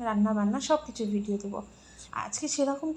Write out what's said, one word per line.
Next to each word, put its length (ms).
রান্না 300
বান্না 220
সব 180
কিছু 160
ভিডিও 280
দেবো। 180
আজকে 300
সেরকম 420